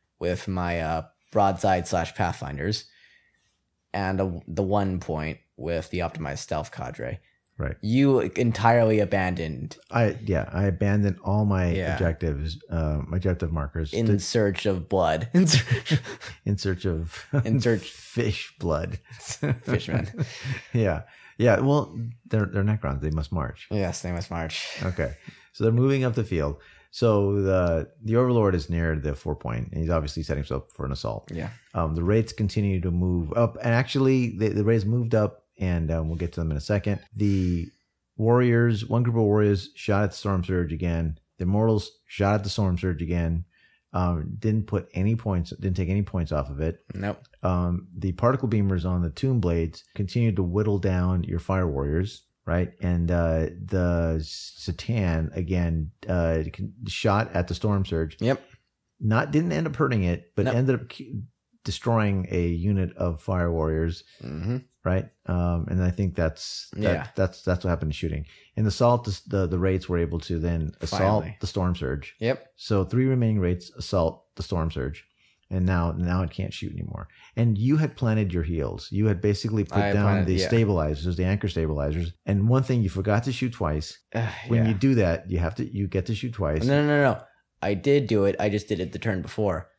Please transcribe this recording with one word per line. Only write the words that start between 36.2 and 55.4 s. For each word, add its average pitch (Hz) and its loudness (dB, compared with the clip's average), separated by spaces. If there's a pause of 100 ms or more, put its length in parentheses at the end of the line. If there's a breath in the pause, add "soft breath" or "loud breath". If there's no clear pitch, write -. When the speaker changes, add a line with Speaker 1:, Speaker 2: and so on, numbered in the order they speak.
Speaker 2:
to - -6
them 80 0
in 76 -2
a 73 -2
second. 101 0 (160)
The 95 0 (480)
warriors, 117 4
one 120 2
group 117 0
of 113 4
warriors 104 4
shot 104 0
at 95 0
the - -12
Storm 95 0
Surge 87 -2
again. 82 -2 (200)
The 92 -4
Immortals 104 2 (140)
shot 101 2
at 101 -4
the 101 -4
Storm 95 2
Surge 87 -2
again. 85 0 (480 soft breath)
Um, 87 0
didn't 107 0
put - -2
any 101 2
points, 95 -2
didn't 95 -4
take 92 -2
any 101 2
points 87 -2
off 69 -2
of 69 -8
it. 80 -2 (140)
Speaker 1:
Nope. 98 -6 (220)
Speaker 2:
Um, 90 0 (100)
the 95 -2
particle 123 0
beamers 98 2
on 90 0
the 82 -2
Tomb 131 0
Blades 85 0 (100)
continued 107 0
to 98 0
whittle 101 0
down 90 2
your 87 -4
fire 92 0
warriors. 73 -2 (220)
Right. 87 0
And, 87 0
uh, 82 2 (180)
the 87 0
Satan 85 -4
again, 85 0 (180)